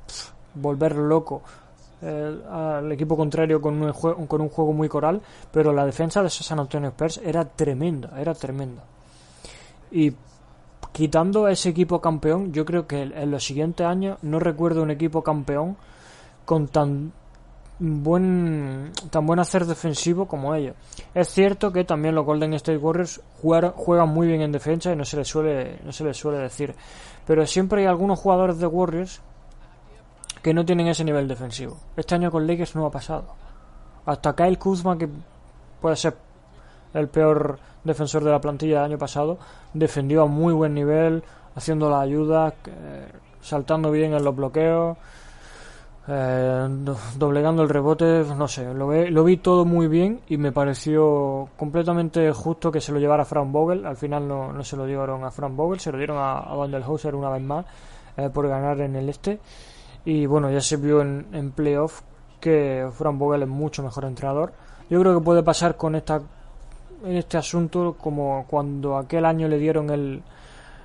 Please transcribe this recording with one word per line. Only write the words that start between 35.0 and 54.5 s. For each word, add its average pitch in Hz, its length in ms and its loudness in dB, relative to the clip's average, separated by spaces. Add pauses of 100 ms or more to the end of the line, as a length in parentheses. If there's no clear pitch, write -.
puede 156 160 2
ser 165 180 -2 (800)
el 151 160 -2
peor 151 500 2 (240)
defensor 151 400 -2
de 151 80 4
la 143 80 4
plantilla 147 360 0
del 147 160 2
año 151 60 -4
pasado, 151 420 -4 (340)
defendió 151 480 2
a 151 60 8
muy 160 260 2
buen 156 200 2
nivel, 160 480 2 (320)
haciendo 151 360 0
la 143 100 4
ayuda, 156 540 2 (120)
eh, 139 460 -16 (300)
saltando 156 500 0
bien 156 220 2
en 147 100 2
los 139 100 2
bloqueos, 165 640 0 (1080)
eh, 131 640 0
do-, 135 280 -4 (200)
doblegando 151 440 2
el 151 60 6
rebote, 156 560 4 (140)
no 143 100 0
sé, 127 260 -8
lo 139 140 -2
ve-, 165 240 2
lo 160 140 6
vi 180 100 8
todo 180 300 4
muy 170 240 4
bien 185 400 2
y 156 80 0
me 143 160 0
pareció 143 1040 2
completamente 165 760 0
justo 160 400 -2
que 151 80 -2
se 139 140 -4
lo 147 60 0
llevara 147 260 4
Frank 143 260 -2
Vogel. 175 340 0
Al 139 120 -8
final 143 280 -4
no, 139 280 -6